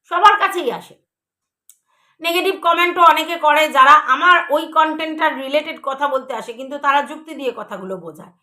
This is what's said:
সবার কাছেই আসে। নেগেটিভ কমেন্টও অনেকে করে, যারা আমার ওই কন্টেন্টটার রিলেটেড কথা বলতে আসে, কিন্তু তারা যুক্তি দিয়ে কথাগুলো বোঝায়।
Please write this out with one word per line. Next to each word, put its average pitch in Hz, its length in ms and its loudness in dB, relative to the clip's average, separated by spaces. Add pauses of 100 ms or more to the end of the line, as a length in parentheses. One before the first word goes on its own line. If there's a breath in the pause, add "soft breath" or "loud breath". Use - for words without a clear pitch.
সবার 403 340 2
কাছেই 359 340 -4
আসে। - 380 -16 (1080)
নেগেটিভ 349 420 -2
কমেন্টও 339 400 2
অনেকে 320 340 4
করে, 302 320 2
যারা 269 220 6
আমার 320 600 4
ওই 311 160 0
কন্টেন্টটার 311 680 -2
রিলেটেড 277 460 -4
কথা 277 260 -4
বলতে 262 260 -6
আসে, 226 180 -12
কিন্তু 269 260 -12
তারা 277 240 0
যুক্তি 311 320 -12
দিয়ে 262 220 -6
কথাগুলো 190 400 -12
বোঝায়। 165 360 -18 (100)